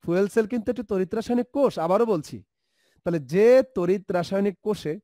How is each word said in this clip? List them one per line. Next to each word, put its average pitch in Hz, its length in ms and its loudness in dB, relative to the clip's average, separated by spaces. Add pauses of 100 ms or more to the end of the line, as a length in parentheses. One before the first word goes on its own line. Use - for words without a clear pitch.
ফুয়েল 180 300 2
সেল 226 180 2
কিন্তু 240 220 -4
একটি 214 180 -6
তড়িৎ 185 260 -2
রাসায়নিক 240 380 -2
কোষ, 277 180 2 (120)
আবারও 196 280 2
বলছি। 147 240 -6 (640)
তাহলে 170 180 -2 (140)
যে 202 140 4 (300)
তড়িৎ 185 260 0 (140)
রাসায়নিক 196 480 -2
কোষে 180 280 -4 (100)